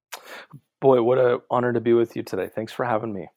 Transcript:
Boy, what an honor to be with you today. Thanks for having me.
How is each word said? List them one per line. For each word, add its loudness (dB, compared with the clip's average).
Boy, 4
what 2
an 2
honor 0
to -2
be 2
with 2
you -6
today. -6
Thanks -10
for -6
having -4
me. -10